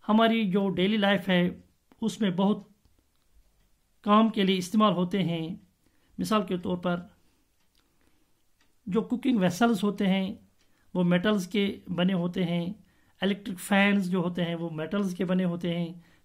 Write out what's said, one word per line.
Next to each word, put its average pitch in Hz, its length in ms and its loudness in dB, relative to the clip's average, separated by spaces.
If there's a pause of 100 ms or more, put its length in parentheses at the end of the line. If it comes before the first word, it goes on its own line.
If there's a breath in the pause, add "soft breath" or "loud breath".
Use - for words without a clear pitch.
हमारी 226 380 4
जो 196 240 0
डेली 190 280 0
लाइफ 202 320 0
है 180 360 0 (380)
उसमें 214 340 -2
बहुत 202 320 0 (1400)
काम 214 260 6
के 208 140 0
लिए 190 120 2
इस्तेमाल 208 360 2
होते 180 300 0
हैं। 165 380 -4 (580)
मिसाल 208 240 0
के 190 160 -4
तौर 180 180 -4
पर 175 400 -6 (1700)
जो 214 160 0
कुकिंग 247 360 0
वेसल्स 185 460 2
होते 202 220 -2
हैं 190 420 -2 (460)
वो 180 100 2
मेटल्स 180 420 2
के 202 200 0 (240)
बने 180 220 0
होते 180 320 -2
हैं, 170 400 -4 (380 soft breath)
इलेक्ट्रिक 196 360 -4
फैंस 202 500 2
जो 180 140 0
होते 175 200 -4
हैं 170 120 -2
वो 165 160 -6
मेटल्स 175 440 -4
के 190 100 -4
बने 185 200 0
होते 175 300 -4
हैं, 170 300 -6 (200 loud breath)